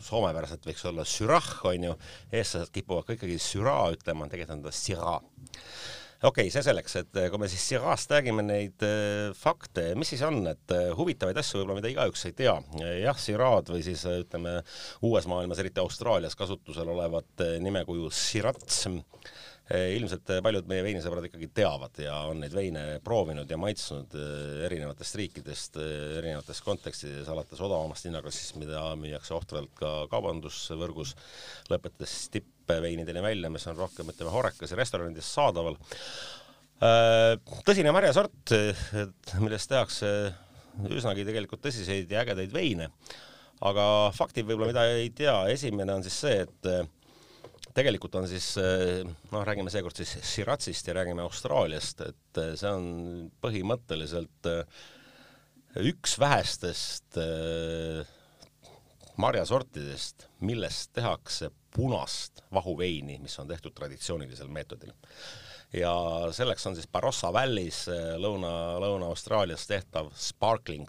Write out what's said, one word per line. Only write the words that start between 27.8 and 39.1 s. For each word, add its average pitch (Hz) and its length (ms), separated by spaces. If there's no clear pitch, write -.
hinnaklassist, 78 520
mida 76 240
müüakse 76 360
ohtralt 78 420
ka 76 340
kaubandusvõrgus, 80 1040
lõpetades - 600
tippveinideni 85 920
välja, 98 260
mis 78 160
on 85 100
rohkem, 85 360
ütleme, 82 200
horekas 101 380
ja 90 60
restoranides 85 560
saadaval. 85 440
Eh, 113 520
tõsine 180 280
marjasort, 190 600
eh, 104 220
et 95 400